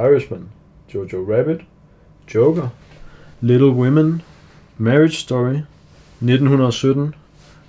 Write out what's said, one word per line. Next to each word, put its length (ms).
Irishman, 400
Jojo 440
Rabbit, 240
Joker, 320
Little 280
Women, 520
Marriage 340
Story, 440
nitten 280
hundrede 240
sytten, 440